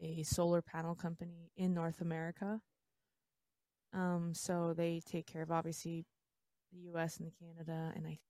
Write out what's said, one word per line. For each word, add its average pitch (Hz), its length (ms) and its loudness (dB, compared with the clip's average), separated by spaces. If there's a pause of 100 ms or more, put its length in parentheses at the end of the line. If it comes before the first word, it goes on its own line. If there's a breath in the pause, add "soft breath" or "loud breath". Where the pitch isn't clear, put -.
a 160 220 -4
solar 170 400 6
panel 165 320 -2
company 170 640 -6
in 185 180 4
North 165 260 0
America. 170 600 -2 (1300)
Um, 175 420 2
so 170 400 2
they 170 300 2
take 165 220 -4
care 160 160 -6
of, 160 80 -2
obviously, 165 540 0 (680)
the 180 120 -16
U 170 140 -4
S 165 200 0
and 165 80 -6
the 160 60 -10
Canada, 165 600 -6
and 160 120 -6
I 156 120 -6 (100)